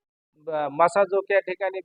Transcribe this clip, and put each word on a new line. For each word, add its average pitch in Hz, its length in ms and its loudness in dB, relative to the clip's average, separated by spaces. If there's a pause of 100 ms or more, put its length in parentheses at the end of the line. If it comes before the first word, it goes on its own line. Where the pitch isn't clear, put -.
(480)
अ, 151 200 -4
मसाजोग 180 640 2
या 196 80 4
ठिकाणी 190 460 -6